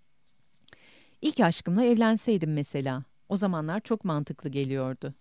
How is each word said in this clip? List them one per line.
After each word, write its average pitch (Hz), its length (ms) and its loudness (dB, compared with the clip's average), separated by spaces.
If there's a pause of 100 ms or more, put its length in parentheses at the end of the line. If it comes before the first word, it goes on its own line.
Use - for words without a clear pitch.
(1200)
İlk 294 180 0
aşkımla 175 440 2
evlenseydim 220 680 2
mesela, 135 520 -2 (240)
o 202 80 0
zamanlar 180 440 -2
çok - 240 -4
mantıklı 151 460 -4
geliyordu. 135 720 -4